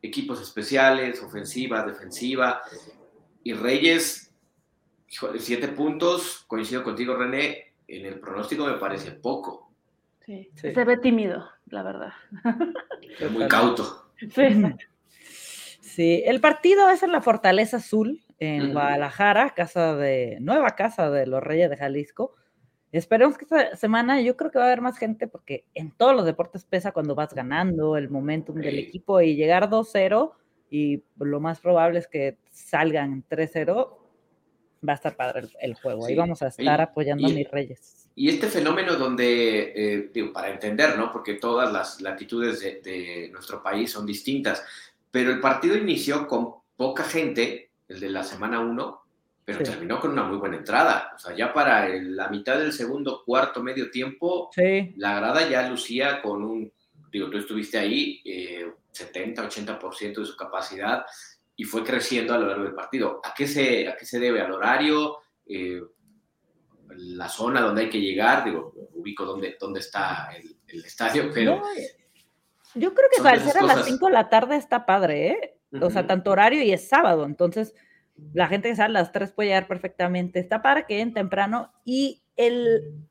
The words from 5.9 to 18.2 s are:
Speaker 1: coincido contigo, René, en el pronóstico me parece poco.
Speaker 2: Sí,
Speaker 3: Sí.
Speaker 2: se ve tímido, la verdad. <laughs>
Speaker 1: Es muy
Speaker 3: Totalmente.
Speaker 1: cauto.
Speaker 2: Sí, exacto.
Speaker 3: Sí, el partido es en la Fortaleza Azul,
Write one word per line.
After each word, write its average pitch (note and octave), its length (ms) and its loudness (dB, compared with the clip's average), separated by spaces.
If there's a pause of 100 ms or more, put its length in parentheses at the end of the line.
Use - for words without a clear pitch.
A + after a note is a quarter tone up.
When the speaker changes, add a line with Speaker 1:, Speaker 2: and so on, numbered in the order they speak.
Speaker 1:
coincido A2 360 -6
contigo, B2 320 -4
René, C3 580 -4 (140)
en G2 180 -16
el F#2+ 140 -14
pronóstico G#2+ 460 -6
me C3 80 -2
parece F#2+ 380 -6
poco. - 640 -10 (520)
Speaker 2:
Sí, G3 300 -16
Speaker 3:
Sí. - 180 -8
Speaker 2:
se B3 120 2
ve A#3+ 120 4
tímido, A3+ 520 0 (160)
la - 180 -10
verdad. - 300 -12 (180)
<laughs> A#3 540 -4 (340)
Speaker 1:
Es D3+ 120 -4
muy A2 120 -2
Speaker 3:
Totalmente. C3+ 60 0
Speaker 1:
cauto. - 680 0
Speaker 2:
Sí, A3+ 220 -2
exacto. G#3 440 4 (960)
Speaker 3:
Sí, E3+ 440 2
el B3 160 4
partido F#4 480 8
es F#4 120 4
en F4+ 100 0
la D#4 100 2
Fortaleza A3 560 4
Azul, A3 440 -2 (180)